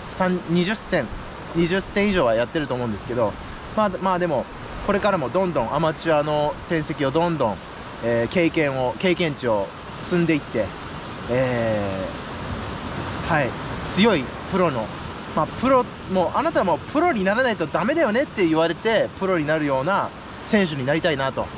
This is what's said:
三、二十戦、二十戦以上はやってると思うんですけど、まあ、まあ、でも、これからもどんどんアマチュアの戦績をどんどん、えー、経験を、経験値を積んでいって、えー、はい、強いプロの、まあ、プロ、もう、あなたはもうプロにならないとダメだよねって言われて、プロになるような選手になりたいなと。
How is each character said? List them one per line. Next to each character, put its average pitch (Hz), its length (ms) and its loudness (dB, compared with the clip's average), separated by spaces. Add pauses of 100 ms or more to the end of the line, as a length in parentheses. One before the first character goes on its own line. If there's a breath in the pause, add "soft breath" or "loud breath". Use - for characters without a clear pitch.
三、 180 420 0
二 175 160 4
十 214 120 0
戦、 139 320 -2 (480)
二 170 100 4
十 185 140 2
戦 202 280 0
以 202 40 2
上 175 120 4
は 113 100 6
や 113 100 4
っ - 40 -2
て 165 120 -2
る 143 80 -2
と 127 60 -2
思 123 100 -2
う 120 40 -2
ん 110 40 -2
で 98 80 -6
す - 80 -10
け 120 60 -4
ど、 113 180 2 (440)
ま 214 100 4
あ、 196 40 0 (100)
ま 190 120 2
あ、 180 80 2
で 175 80 2
も、 127 160 0 (420)
こ 208 60 2
れ 196 80 2
か 202 100 2
ら 190 80 2
も 131 100 -2
ど 180 160 2
ん 175 80 0
ど 135 120 2
ん 117 100 -2
ア 143 60 2
マ 156 120 2
チ - 160 -4
ュ 156 100 6
ア 147 40 4
の 147 320 0 (140)
戦 160 160 0
績 139 220 -2
を 135 40 2
ど 165 180 4
ん 170 80 0
ど 127 120 2
ん、 98 80 -2 (480)
え 117 260 2
ー、 - 20 -6
経 170 160 4
験 147 300 0
を、 127 220 0
経 185 140 2
験 165 200 0
値 123 140 -2
を 101 180 2 (380)
積 180 180 0
ん 165 40 4
で 160 80 4
い 143 40 2
っ - 20 -2
て、 110 260 -2 (640)
え 117 600 0 (1400)
ー、 165 60 2
は 151 80 4
い、 120 60 0 (420)
強 208 240 6
い 139 80 2 (300)
プ 190 60 2
ロ 180 120 4
の、 113 160 -2 (480)
ま 160 100 2
あ、 - 20 2
プ - 220 -2
ロ、 262 160 6 (280)
も 180 140 4
う、 185 120 -2
あ 240 60 4
な 330 80 0
た - 80 2
は 220 40 2
も 175 120 2
う - 20 -4
プ - 220 -2
ロ 349 100 4
に 214 140 0
な 190 100 4
ら 247 80 2
な 254 80 2
い 208 60 0
と 160 100 -2
ダ 160 180 0
メ 285 120 2
だ 330 60 4
よ 226 100 4
ね 240 100 2
っ 311 40 -2
て 190 200 2
言 160 100 4
わ 165 120 4
れ 160 80 -2
て、 196 320 2 (100)
プ 190 80 -2
ロ 185 100 2
に 156 80 0
な 156 140 2
る 151 60 0
よ 135 160 2
う 131 40 -2
な 165 260 0 (340)
選 196 240 2
手 151 80 -4
に 127 100 -2
な 143 80 2
り 165 60 0
た 170 100 2
い 147 60 0
な 135 160 0
と。 107 140 -4 (120)